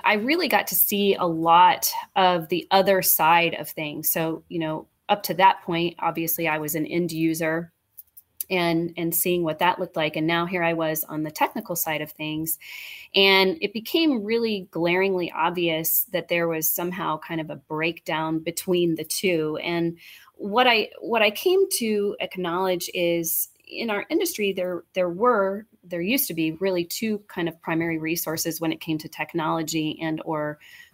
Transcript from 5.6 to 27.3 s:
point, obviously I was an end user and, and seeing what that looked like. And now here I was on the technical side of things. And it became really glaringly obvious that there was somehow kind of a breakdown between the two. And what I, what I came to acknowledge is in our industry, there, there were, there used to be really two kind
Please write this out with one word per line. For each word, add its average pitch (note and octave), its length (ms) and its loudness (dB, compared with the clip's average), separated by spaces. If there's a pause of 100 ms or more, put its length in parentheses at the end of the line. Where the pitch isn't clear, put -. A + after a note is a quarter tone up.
point, E3+ 380 0
obviously E3 480 -2
I D#3 100 0
was D3+ 160 -4
an D#3 120 -2
end E3+ 260 -2
user D#3+ 600 0 (800)
and, E3+ 460 0
and E3+ 180 -2
seeing F3+ 280 0
what D#3 160 -2
that F3+ 200 2
looked F3+ 180 -6
like. D#3 200 0
And D#3 100 0
now E3+ 200 2
here F3+ 160 -2
I E3+ 100 2
was D#3+ 320 -2
on D#3 180 -6
the D#3 80 -6
technical G#3+ 460 -4
side D3+ 240 -2
of D3+ 100 -8
things. D#3 480 -6 (560)
And F#3+ 460 6
it G3+ 120 -4
became B3 520 0
really A3 460 -2
glaringly F3+ 640 0
obvious E3 800 0
that E3+ 160 -4
there E3+ 200 2
was D#3+ 200 -2
somehow F3 500 -4
kind E3 220 -6
of D#3 100 -8
a C#3+ 60 -12
breakdown D#3+ 840 -4
between E3+ 560 0
the D#3+ 80 -6
two. D#3 580 -2
And E3+ 360 -2 (380)
what A3 300 2
I, A3+ 240 4 (100)
what A3 220 0
I G#3+ 80 6
came F#4 380 2 (100)
to G#3 420 0
acknowledge F3+ 720 -2
is E3+ 560 0 (180)
in A3+ 220 -6
our G3+ 220 -2
industry, D4+ 420 0
there, F3+ 320 -4 (100)
there F3+ 140 2
were, G3+ 580 0 (160)
there F3 200 -6
used B3+ 260 0
to E3+ 60 -6
be D#3+ 180 0
really F3+ 320 0
two G#3+ 340 -4 (100)
kind E3+ 200 -4